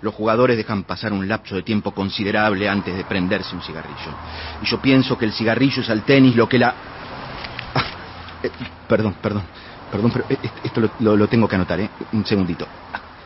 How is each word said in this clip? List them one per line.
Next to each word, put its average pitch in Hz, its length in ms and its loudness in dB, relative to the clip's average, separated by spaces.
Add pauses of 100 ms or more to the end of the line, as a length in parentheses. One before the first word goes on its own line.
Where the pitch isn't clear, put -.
Los 104 120 -2
jugadores 113 420 4
dejan 104 280 -2
pasar 104 280 -4
un 95 160 -2
lapso 107 280 -4
de 92 60 -2
tiempo 104 280 0
considerable 101 760 0
antes 95 280 -2
de 92 80 -6
prenderse 95 500 -2
un 87 80 -8
cigarrillo. 78 520 -12 (480)
Y - 40 -4
yo 113 140 -2
pienso 131 380 4
que 113 80 0
el 104 60 0
cigarrillo 120 500 2
es 113 80 -4
al 107 140 0
tenis 131 320 8
lo - 120 6
que 127 100 4
la... 120 160 4 (1000)
Ah, - 100 0 (580)
eh, - 80 -2 (380)
perdón, 107 320 2
perdón, 104 220 -2 (480)
perdón, 107 220 2
pero, 127 160 -2
eh, 135 140 0
est-, - 240 -8
esto - 140 -2
lo, 110 100 2 (100)
lo, 107 160 4
lo 104 120 4
tengo 113 200 4
que 104 80 2
anotar, 87 240 2
¿eh? 104 100 -4 (220)
Un 107 120 0
segundito. 87 420 0 (600)